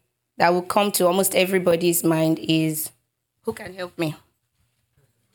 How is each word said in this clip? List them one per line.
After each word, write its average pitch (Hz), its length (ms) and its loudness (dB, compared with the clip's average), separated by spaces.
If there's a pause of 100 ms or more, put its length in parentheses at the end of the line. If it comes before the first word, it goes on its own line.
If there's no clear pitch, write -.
(380)
that 175 100 4
will 175 140 2
come 202 300 0
to 185 140 2
almost 190 280 0
everybody's 175 680 2
mind 160 380 2
is, 160 500 -2 (520)
who 226 100 -6
can 196 220 -16
help 180 240 -12
me? 156 180 -4 (1200)